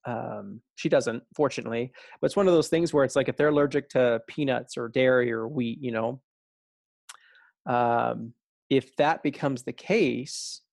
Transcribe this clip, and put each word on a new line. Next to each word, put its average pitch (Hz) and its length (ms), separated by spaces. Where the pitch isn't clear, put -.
Um, 113 560
she - 120
doesn't, 120 360
fortunately, 123 580
but - 60
it's - 100
one 196 120
of 180 60
those 156 140
things 165 260
where 139 100
it's 127 120
like, 131 120
if - 80
they're 147 120
allergic 143 420
to 120 360
peanuts 131 520
or 120 100
dairy 127 420
or 113 160
wheat, 120 360
you 127 80
know, 113 320
um, 117 640
if - 260
that 160 260
becomes 139 400
the 131 100
case 147 920